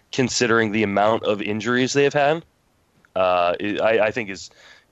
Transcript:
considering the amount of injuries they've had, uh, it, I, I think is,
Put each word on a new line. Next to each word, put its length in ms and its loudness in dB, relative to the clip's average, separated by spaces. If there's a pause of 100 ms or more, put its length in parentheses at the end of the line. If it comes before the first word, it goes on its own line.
(100)
considering 600 0
the 100 0
amount 400 2
of 180 -2
injuries 520 -2
they've 200 2
had, 320 0 (720)
uh, 460 2
it, 200 -4
I, 260 2
I 40 0
think 200 -6
is, 200 -14 (420)